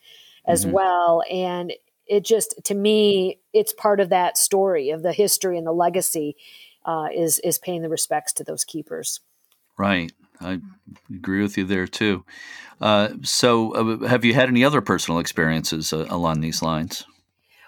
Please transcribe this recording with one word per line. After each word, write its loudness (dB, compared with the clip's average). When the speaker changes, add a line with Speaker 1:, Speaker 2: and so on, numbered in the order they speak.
Speaker 1:
as 2
Speaker 2:
Mm-hmm. -2
Speaker 1:
well. 4
And -4
it 2
just, 0
to -2
me, 2
it's 2
part 2
of 2
that 2
story 2
of -4
the 0
history 0
and -4
the -2
legacy, 0
uh, -4
is, 0
is -2
paying -6
the -6
respects -4
to -8
those -8
keepers. -10
Speaker 2:
Right. -2
I -8
agree -4
with -2
you -2
there -2
too. -2
Uh, 2
so, 2
uh, -2
have 2
you 6
had 4
any 4
other 4
personal 0
experiences, -2
uh, -4
along 0
these -4
lines? -4